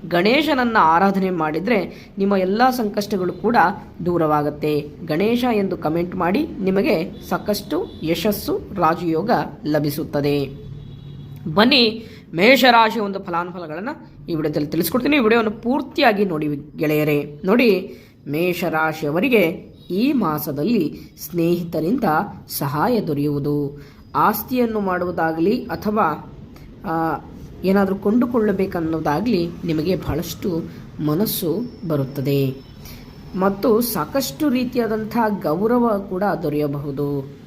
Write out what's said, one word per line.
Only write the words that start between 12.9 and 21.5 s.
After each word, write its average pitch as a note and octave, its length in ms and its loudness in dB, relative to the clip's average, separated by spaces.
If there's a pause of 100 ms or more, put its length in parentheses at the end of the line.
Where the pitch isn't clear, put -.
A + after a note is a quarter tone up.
ಒಂದು G3+ 180 -2
ಫಲಾನುಫಲಗಳನ್ನ F3 720 -6 (400)
ಈ E3+ 60 -4
ವಿಡಿಯೋದಲ್ಲಿ D3+ 340 0
ತಿಳಿಸ್ಕೊಡ್ತೀನಿ. A#3+ 480 2
ಈ D4 40 4
ವಿಡಿಯೋವನ್ನು A3 420 2
ಪೂರ್ತಿಯಾಗಿ A#3+ 600 2
ನೋಡಿ D#3 240 -2 (280)
ಗೆಳೆಯರೇ. D3+ 680 0
ನೋಡಿ, G3+ 500 4 (340)
ಮೇಷರಾಶಿಯವರಿಗೆ E3 1160 0 (440)
ಈ A3+ 220 2
ಮಾಸದಲ್ಲಿ D#3 880 0 (180)
ಸ್ನೇಹಿತರಿಂದ F3 840 -2 (440)